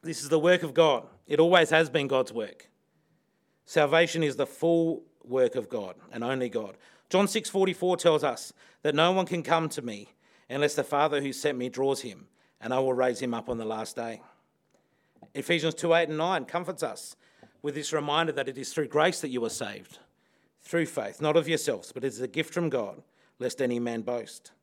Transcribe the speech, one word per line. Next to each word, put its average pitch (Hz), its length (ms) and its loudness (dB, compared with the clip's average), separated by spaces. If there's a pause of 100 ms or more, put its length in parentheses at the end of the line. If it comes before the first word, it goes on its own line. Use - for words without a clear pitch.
This 151 200 -10
is 143 60 -10
the 156 100 4
work 170 240 4
of 151 100 -6
God. 143 340 4 (200)
It 147 140 2
always 170 300 8
has 160 200 4
been 139 160 0
God's 131 260 0
work. 110 360 -10 (960)
Salvation 160 580 4
is 143 140 0
the 139 100 0
full 165 560 0 (220)
work 127 320 2
of 110 120 -6
God 98 280 -8 (160)
and 117 100 -8
only 127 260 -2
God. 104 280 -6 (320)
John 196 200 4
six 220 200 -2
forty-four 185 480 0
tells 160 260 4
us 127 300 -4 (300)
that 151 120 0
no 160 180 4
one 185 140 2
can 175 160 -4
come 165 280 2
to 147 120 -8
me 104 260 -12 (400)
unless 143 260 0
the 139 100 0
Father 147 360 0
who 139 120 -4
sent 135 260 -2
me 123 100 -4
draws 135 340 -2
him, 104 240 -14 (340)
and 117 120 -6
I 127 60 2
will 131 160 2
raise 127 260 0
him 123 140 -4
up 113 140 -8
on 120 100 -4
the 113 60 -8
last 110 320 -8
day. 117 260 -8 (1120)
Ephesians 156 400 -2
two 165 200 2
eight 170 140 4
and 156 100 -4
nine 165 260 -2
comforts 175 380 -6
us - 340 -10 (460)
with 143 120 -6
this 147 180 -8
reminder 151 400 0
that 131 160 -4
it 131 80 -10
is 131 160 -10
through 147 160 -4
grace 160 320 2
that 156 80 -6
you 123 160 -4
are 110 60 -4
saved, - 480 -12 (640)
through 165 240 -2
faith, - 340 -8
not 151 160 4
of 156 100 4
yourselves, 147 460 -2
but 123 100 -10
it 135 60 0
is 113 120 -8
a 127 80 -4
gift 156 260 -4
from 170 160 0
God, 107 320 -4 (360)
lest 127 220 -4
any 123 180 0
man 117 220 -4
boast. 117 520 -8 (100)